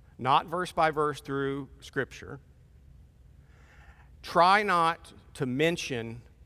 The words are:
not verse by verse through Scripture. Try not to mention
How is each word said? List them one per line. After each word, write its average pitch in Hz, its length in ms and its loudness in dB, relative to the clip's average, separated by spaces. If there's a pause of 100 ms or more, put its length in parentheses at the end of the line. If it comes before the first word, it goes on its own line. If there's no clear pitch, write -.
(200)
not 131 260 2
verse 170 260 -6
by 160 200 2
verse 147 280 -2
through 139 480 -6 (120)
Scripture. - 600 -8 (1800)
Try 185 400 4
not 175 500 0 (220)
to 139 140 -6
mention 127 760 -2 (240)